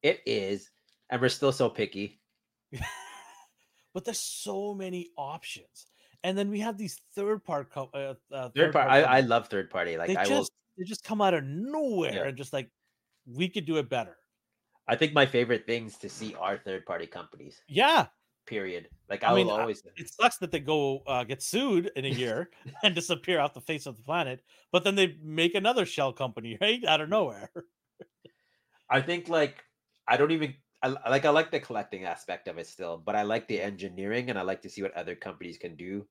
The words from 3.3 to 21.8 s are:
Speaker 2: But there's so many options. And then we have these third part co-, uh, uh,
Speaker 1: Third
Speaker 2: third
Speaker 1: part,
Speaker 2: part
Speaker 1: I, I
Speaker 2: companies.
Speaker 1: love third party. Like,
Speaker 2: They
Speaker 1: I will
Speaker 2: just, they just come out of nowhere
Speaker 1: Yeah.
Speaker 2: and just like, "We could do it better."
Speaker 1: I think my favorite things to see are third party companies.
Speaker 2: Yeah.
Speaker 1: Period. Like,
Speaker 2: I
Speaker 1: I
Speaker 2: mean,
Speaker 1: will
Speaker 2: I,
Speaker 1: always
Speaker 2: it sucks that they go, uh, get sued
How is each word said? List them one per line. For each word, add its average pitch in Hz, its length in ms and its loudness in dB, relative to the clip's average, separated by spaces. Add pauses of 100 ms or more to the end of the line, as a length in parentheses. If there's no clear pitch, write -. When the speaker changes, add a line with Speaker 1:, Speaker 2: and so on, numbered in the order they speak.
Speaker 2:
But 190 100 -8
there's 233 160 -6
so 202 540 -6
many 180 420 -8
options. - 680 -12 (380)
And 190 120 0
then 202 140 0
we 208 100 -4
have 214 160 -4
these 196 240 -8 (140)
third 202 300 -2
part 143 260 -4
co-, 139 240 -8
uh, 139 200 -6 (200)
uh, 127 140 -6
Speaker 1:
Third 113 60 -14
Speaker 2:
third 156 180 6
Speaker 1:
part, 135 160 6
Speaker 2:
part - 20 6
Speaker 1:
I, 135 80 12
I 147 60 10
Speaker 2:
companies. 131 260 6
Speaker 1:
love 117 180 4
third 95 220 -2
party. 87 260 -2
Like, 85 120 -2
Speaker 2:
They 190 80 2
Speaker 1:
I - 80 2
will 202 160 4
Speaker 2:
just, 190 120 -4 (240)
they 185 80 -6
just 196 200 -10
come 220 160 -2
out 196 140 6
of 147 100 0
nowhere 202 680 -2
Speaker 1:
Yeah. 147 120 -2
Speaker 2:
and 135 120 -4
just 135 160 -10
like, 131 180 -6 (540)
"We 135 240 -2
could 180 180 -4
do 160 100 0
it 135 120 -2
better." 170 280 -4 (720)
Speaker 1:
I 113 80 4
think 156 160 2
my 143 140 8
favorite 120 400 2
things 113 320 -4
to 101 100 -12
see 107 260 -10
are 95 240 -2
third 95 280 -10
party 87 200 -6
companies. 87 640 -18
Speaker 2:
Yeah. 220 380 4 (400)
Speaker 1:
Period. 92 420 -6 (200)
Like, 101 140 -4
Speaker 2:
I 110 80 2
Speaker 1:
I 117 60 8
Speaker 2:
mean, 95 100 4
Speaker 1:
will 104 80 0
Speaker 2:
I, 107 60 0
Speaker 1:
always 113 220 -2 (140)
Speaker 2:
it - 160 -14
sucks 233 260 2
that 180 120 -6
they 165 100 -2
go, 139 460 0
uh, 127 160 0
get 131 180 -6
sued 202 540 0